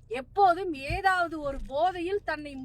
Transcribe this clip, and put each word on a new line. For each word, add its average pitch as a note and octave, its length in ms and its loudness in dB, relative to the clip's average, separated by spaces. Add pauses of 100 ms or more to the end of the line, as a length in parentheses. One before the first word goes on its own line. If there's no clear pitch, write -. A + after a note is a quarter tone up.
(200)
எப்போதும் F4+ 540 4 (220)
ஏதாவது F4+ 420 2 (100)
ஒரு C#4 140 -4 (100)
போதையில் F4+ 580 0
தன்னை D4+ 240 -6 (120)